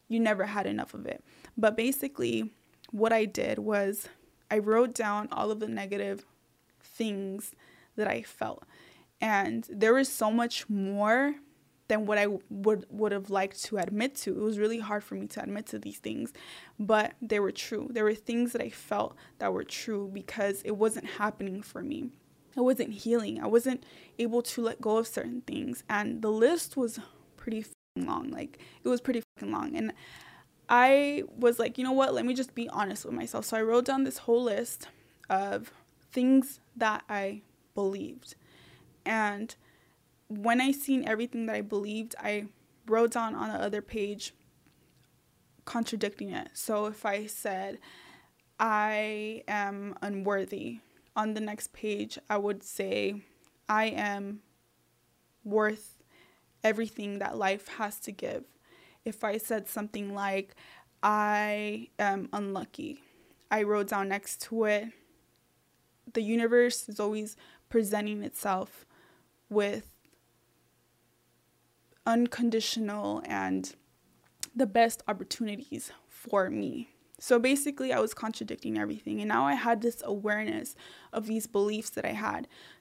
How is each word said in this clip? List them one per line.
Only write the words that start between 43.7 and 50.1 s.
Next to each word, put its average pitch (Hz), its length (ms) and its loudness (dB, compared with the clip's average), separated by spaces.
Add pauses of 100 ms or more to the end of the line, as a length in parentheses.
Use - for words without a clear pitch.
page 208 520 -6 (1300)
contradicting 208 640 -2
it. - 240 -8
So 214 320 -2
if 208 200 -8
I 208 200 -2
said, 196 540 -6 (800)
"I 214 920 0
am 202 520 -4
unworthy," 202 800 -2 (380)